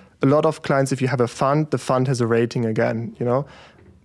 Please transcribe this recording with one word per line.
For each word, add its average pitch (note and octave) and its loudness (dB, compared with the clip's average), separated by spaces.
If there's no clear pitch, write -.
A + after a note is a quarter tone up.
a C3+ 2
lot D3 4
of D#3 -2
clients, C3+ 0
if B2+ -2
you B2 0
have B2 -2
a A#2 2
fund, D3+ 0
the C3+ -2
fund B2+ 0
has B2+ -2
a A#2+ 2
rating A#2 0
again, A2+ -2
you B2 -4
know. B2+ 0